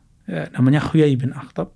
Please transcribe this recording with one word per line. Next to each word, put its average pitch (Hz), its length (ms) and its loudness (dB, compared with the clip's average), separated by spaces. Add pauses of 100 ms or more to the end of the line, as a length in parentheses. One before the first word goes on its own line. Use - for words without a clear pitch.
(240)
ya, 170 280 -8
namanya 131 280 2
Huyai 151 320 2
bin 131 180 -2
Akhtab, - 460 -10